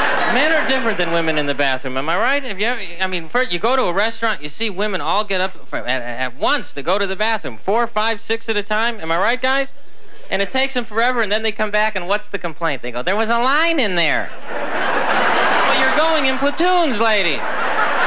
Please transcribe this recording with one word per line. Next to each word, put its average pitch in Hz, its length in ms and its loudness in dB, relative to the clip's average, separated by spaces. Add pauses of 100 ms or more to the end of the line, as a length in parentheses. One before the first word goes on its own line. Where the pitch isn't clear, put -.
(340)
men 285 180 2
are 294 160 2
different 247 300 0
than 170 140 0
women 160 260 0
in 147 80 0
the 143 80 0
bathroom. 131 440 0
Am 143 120 -2
I 170 80 0
right? 262 260 0
Have 208 160 -4
you 208 60 0
ever, 233 160 -2 (180)
I 190 60 -2
mean, 175 240 -2
first, 247 220 0
you 175 80 0
go 240 160 2
to 262 80 2
a 180 100 0
restaurant, 208 480 0
you 147 80 -4
see 220 220 -2
women 190 300 -2
all 175 220 0
get 196 160 -2
up 185 140 0 (140)
for, 147 100 -2
at, 123 240 -2
at 123 340 -2
once 233 380 0
to 143 80 -2
go 170 160 0
to 202 80 0
the 190 100 -2
bathroom, 196 420 -2
four, 226 280 0
five, 214 380 0
six 226 260 -2
at 214 80 0
a 202 60 0
time. 220 360 -2
Am 165 120 -2
I 165 60 0
right, 226 220 2
guys? 262 320 0 (600)
And 190 100 0
it 196 80 -2
takes 262 240 0
them 247 100 0
forever, 233 380 0
and 196 100 0
then 220 120 0
they 220 80 0
come 214 180 -2
back, 208 260 0
and 180 120 -2
what's 202 200 0
the 196 120 -2
complaint? 160 420 -2
They 123 100 -4
go, 120 120 -2
"There 180 120 0
was 214 140 0
a 233 100 2
line 302 400 2
in 208 160 2
there." 139 360 2 (180)
Well, - 1300 0
you're 269 160 2
going 311 300 2
in 262 140 0
platoons, 302 600 2
ladies. 202 400 2 (680)